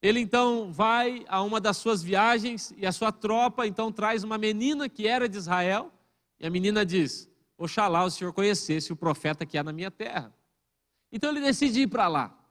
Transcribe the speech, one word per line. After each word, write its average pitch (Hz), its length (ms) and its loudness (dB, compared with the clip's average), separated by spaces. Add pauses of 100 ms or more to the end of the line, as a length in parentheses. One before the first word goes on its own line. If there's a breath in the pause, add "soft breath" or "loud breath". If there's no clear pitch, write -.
Ele 220 180 4
então 233 540 2
vai 233 560 2
a 190 120 0
uma 196 200 0
das 208 160 0
suas 220 240 0
viagens 214 720 0
e 196 100 -6
a 185 60 0
sua 220 200 0
tropa 233 540 0
então 220 260 -2
traz 214 320 -2
uma 220 140 -4
menina 233 520 -2
que 214 180 -4
era 247 220 2
de 196 80 -10
Israel, 180 560 0 (460)
e - 60 -8
a 165 40 -2
menina 196 360 2
diz, 165 440 -2 (280)
"Oxalá 175 460 2
o 185 60 2
senhor 180 240 -8
conhecesse 190 580 0
o 165 40 -6
profeta 156 500 -2
que 151 120 -6
há 147 60 -2
na 156 80 -6
minha 170 200 -8
terra." 143 420 -10 (760)
Então 262 180 -2
ele 302 100 -2
decide 277 420 4
ir 269 60 4
pra 202 200 2
lá. 143 300 -2 (120)